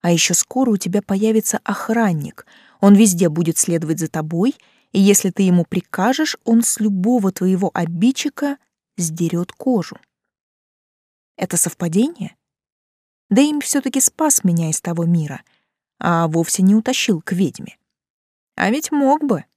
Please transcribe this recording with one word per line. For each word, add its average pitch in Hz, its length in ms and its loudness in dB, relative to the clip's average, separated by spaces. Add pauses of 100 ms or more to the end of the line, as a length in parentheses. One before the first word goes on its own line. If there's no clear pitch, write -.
«А 175 80 2
еще 170 220 2
скоро 254 380 0
у 202 60 2
тебя 190 240 -2
появится 214 640 0
охранник. 202 800 -4 (360)
Он 202 120 6
везде 196 360 4
будет 160 280 -2
следовать 160 420 -2
за 160 100 -6
тобой, 165 440 -2 (380)
и 196 80 0
если 196 300 4
ты 196 140 0
ему 180 200 4
прикажешь, 226 800 -2
он 226 180 4
с - 200 -4
любого 202 500 0
твоего 185 420 0
обидчика 247 840 -2 (400)
сдерет 170 560 -4
кожу». 233 440 -2 (1400)
Это 180 180 -6
совпадение? 175 800 -2 (920)
Дэйм 294 320 2
все-таки 269 400 -2
спас - 420 0
меня 170 260 0
из - 120 -6
того 170 240 -4
мира, 160 360 0 (580)
а 165 280 2
вовсе 165 360 0
не 196 120 6
утащил 196 460 0
к - 100 -8
ведьме. 175 460 -4 (800)
А 190 160 -2
ведь 302 200 -4
мог 285 320 0
бы. 220 220 -2 (120)